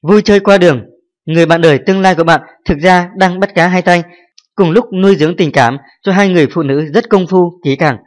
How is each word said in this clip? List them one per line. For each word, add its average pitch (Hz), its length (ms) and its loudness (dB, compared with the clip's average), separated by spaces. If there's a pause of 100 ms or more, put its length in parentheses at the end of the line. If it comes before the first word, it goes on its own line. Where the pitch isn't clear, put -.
vui 208 140 4
chơi 202 180 2
qua 196 180 0
đường. 160 240 2 (440)
Người 160 200 0
bạn 170 160 0
đời 151 240 4
tương 190 160 0
lai 190 140 2
của 147 80 -2
bạn 160 180 0 (240)
thực 151 120 -2
ra 180 400 0
đang 185 220 -2
bắt 196 160 -4
cá 170 120 0
hai 180 140 0
tay, 175 220 0 (520)
cùng 175 160 0
lúc 240 220 0
nuôi 190 220 2
dưỡng 156 200 -2
tình 156 160 -2
cảm 127 260 0 (260)
cho 196 80 -2
hai 196 180 2
người 165 220 2
phụ 160 120 -4
nữ 143 300 -2
rất 233 160 -2
công 185 180 0
phu, 180 360 -2
kỹ 139 120 -2
càng. 139 320 -2